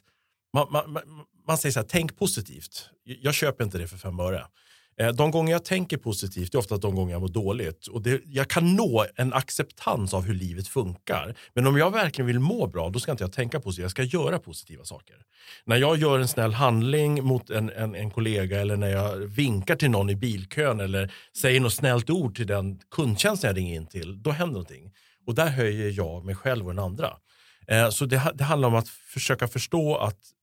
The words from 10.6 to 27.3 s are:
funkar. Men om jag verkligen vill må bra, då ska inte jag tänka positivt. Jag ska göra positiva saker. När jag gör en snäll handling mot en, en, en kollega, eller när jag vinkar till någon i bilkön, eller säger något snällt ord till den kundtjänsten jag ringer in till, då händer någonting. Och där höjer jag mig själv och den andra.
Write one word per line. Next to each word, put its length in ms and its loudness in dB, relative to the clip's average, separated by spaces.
funkar. 640 -4
Men 120 4
om 100 6
jag 140 6
verkligen 360 0
vill 140 2
må 260 0
bra, 240 -4
då 100 -2
ska 100 -6
inte 140 -4
jag 80 -4
tänka 280 -4
positivt. 220 -8
Jag 80 -4
ska 120 -4
göra 360 -2
positiva 460 -14
saker. 320 -18
När 120 2
jag 200 4
gör 220 4
en 100 2
snäll 260 0
handling 680 2
mot 260 0
en, 200 -2
en, 240 -4
en 160 -6
kollega, 500 0
eller 160 0
när 120 0
jag 280 0
vinkar 600 0
till 140 2
någon 200 2
i 60 0
bilkön, 640 -2
eller 320 -2
säger 240 4
något 140 4
snällt 360 2
ord 260 0
till 100 -4
den 340 -2
kundtjänsten 580 0
jag 80 0
ringer 180 -2
in 120 -8
till, 360 -10
då 80 0
händer 220 -2
någonting. 400 -10
Och 80 -2
där 140 4
höjer 420 0
jag 340 -4
mig 100 -4
själv 340 -4
och 60 -6
den 100 -2
andra. 320 -4